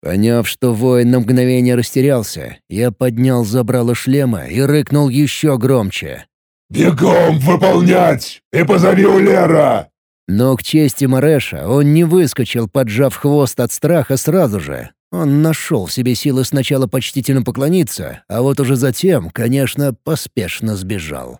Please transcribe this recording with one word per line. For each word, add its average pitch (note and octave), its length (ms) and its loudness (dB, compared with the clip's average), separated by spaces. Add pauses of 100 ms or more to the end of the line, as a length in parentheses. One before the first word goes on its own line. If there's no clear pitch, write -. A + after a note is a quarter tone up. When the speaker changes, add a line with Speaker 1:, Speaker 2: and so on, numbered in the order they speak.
Speaker 1:
Поняв, G#2+ 480 0
что B2 260 -2
воин B2 380 2
на B2+ 80 2
мгновение B2+ 560 2
растерялся, A#2+ 840 -2 (100)
я A2+ 220 -2
поднял B2 540 0
забрало A#2+ 500 0
шлема B2+ 540 -2
и F#2+ 120 -4
рыкнул C#3+ 480 2
ещё C#3 480 0
громче. G#2+ 720 -2 (440)
Speaker 2:
«Бегом E3 680 2
выполнять! F3 1040 2 (100)
И E3 120 2
позови F#3 420 4
Улера!» F3 840 2 (360)
Speaker 1:
Но A#2+ 300 2
к - 80 -8
чести D3+ 400 0
Мареша C3 640 0
он C#3+ 240 4
не E3 100 4
выскочил, C3+ 680 0
поджав B2+ 460 0
хвост C#3+ 460 0
от A#2+ 100 -2
страха - 460 0
сразу D3+ 420 0
же. C#2+ 320 -10 (220)
Он D3+ 300 0
нашёл D3+ 440 -2
в D#2+ 60 -10
себе B2 220 -2
силы C3 280 -2
сначала C3+ 440 -2
почтительно C3 560 -2
поклониться, C3+ 840 -4
а A2 120 -4
вот C3+ 200 0
уже C3 160 0
затем, B2+ 520 0
конечно, C3 640 -2
поспешно A2 840 -6
сбежал. D#2 640 -10